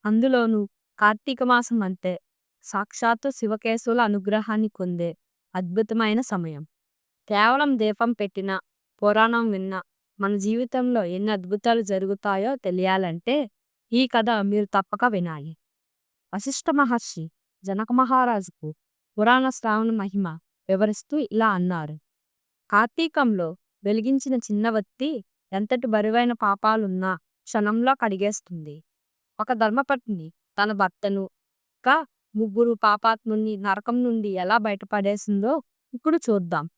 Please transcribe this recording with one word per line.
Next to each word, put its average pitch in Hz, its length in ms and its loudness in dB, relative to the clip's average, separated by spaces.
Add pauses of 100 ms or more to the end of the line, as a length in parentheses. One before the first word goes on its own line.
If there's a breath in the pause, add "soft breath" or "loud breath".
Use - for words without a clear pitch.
అందులోనూ 226 640 2 (300)
కార్తీక - 440 0
మాసం 240 400 2
అంటే 185 380 -4 (420)
సాక్షాత్తు 233 680 -2
శివకేశవుల 226 680 -2
అనుగ్రహాన్ని 214 680 0
పొందే 175 480 -4 (380)
అద్భుతమైన 214 680 0
సమయం. 165 420 -6 (680)
కేవలం 247 500 4
దీపం 220 340 0
పెట్టినా, 196 480 -4 (420)
పురాణం 226 480 4
విన్నా 190 320 -4 (380)
మన 202 160 0
జీవితంలో 240 680 0
ఎన్ని 190 280 -2
అద్భుతాలు 208 480 0
జరుగుతాయో 196 760 -2
తెలియాలంటే 190 960 -2 (420)
ఈ 254 140 2
కథ 233 240 0
మీరు 208 340 0
తప్పక 202 400 -2
వినాలి. 165 520 -4 (760)
వశిష్ఠ 262 400 -4
మహర్షి 233 560 0 (340)
జనక 196 280 -4
మహారాజుకు 240 840 0 (440)
పురాణ 247 300 4
శ్రావణ 220 420 -2
మహిమ 196 380 -2 (400)
వివరిస్తూ 208 500 0
ఇలా 220 300 0
అన్నారు. 175 500 -2 (720)
"కార్తీకంలో 220 840 2 (280)
వెలిగించిన 233 500 0
చిన్న 220 360 0
వత్తి 226 540 -4 (280)
ఎంతటి 240 340 -2
బరువైన 220 460 2
పాపాలున్నా 202 840 0
క్షణంలో 226 800 0
కడిగేస్తుంది. 185 880 -4 (580)
ఒక 214 120 -2
ధర్మపత్ని 220 800 -2 (300)
తన 214 100 0
భర్తను, 196 480 0
ఇంకా - 840 -2 (300)
ముగ్గురు 226 380 2
పాపాత్ముల్ని 214 840 0
నరకం 208 480 0
నుండి 226 240 0
ఎలా 190 300 0
బయటపడేసిందో 208 1040 0 (320)
ఇప్పుడు 311 220 0
చూద్దాం." 175 600 0